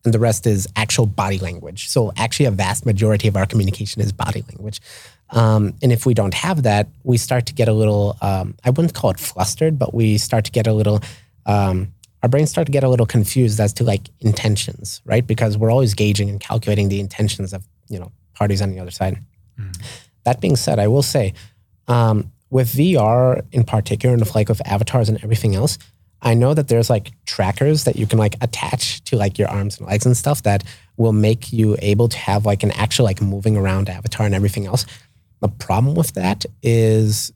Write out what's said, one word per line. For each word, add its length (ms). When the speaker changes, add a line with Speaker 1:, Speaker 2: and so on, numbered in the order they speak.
Speaker 1:
and 80
the 40
rest 280
is 280
actual 300
body 340
language. 500
So 280
actually 300
a 40
vast 360
majority 420
of 80
our 80
communication 560
is 100
body 380
language. 320
Um, 520
and 100
if 140
we 80
don't 200
have 280
that, 260
we 140
start 300
to 80
get 140
a 40
little, 480
um, 340
I 60
wouldn't 240
call 160
it 80
flustered, 600
but 160
we 240
start 260
to 80
get 140
a 60
little, 280
um, 460
our 60
brains 220
start 160
to 60
get 120
a 40
little 180
confused 520
as 160
to, 100
like, 240
intentions, 840
right? 220
Because 320
we're 120
always 240
gauging 340
and 100
calculating 500
the 120
intentions 520
of, 140
you 100
know, 140
parties 280
on 80
the 80
other 120
side. 280
Speaker 2:
Mm. 240
Speaker 1:
That 160
being 160
said, 220
I 100
will 140
say, 300
um, 420
with 180
V 280
R 540
in 140
particular, 480
and 100
with, 120
like, 140
with 180
avatars 420
and 160
everything 300
else, 240
I 120
know 200
that 140
there's, 200
like, 240
trackers 580
that 120
you 100
can, 120
like, 220
attach 640
to, 120
like, 220
your 100
arms 300
and 100
legs 180
and 100
stuff 280
that 200
will 160
make 400
you 280
able 280
to 100
have, 280
like, 160
an 100
actual, 340
like, 140
moving 360
around 320
avatar 360
and 100
everything 320
else. 200
The 80
problem 460
with 200
that 320
is 720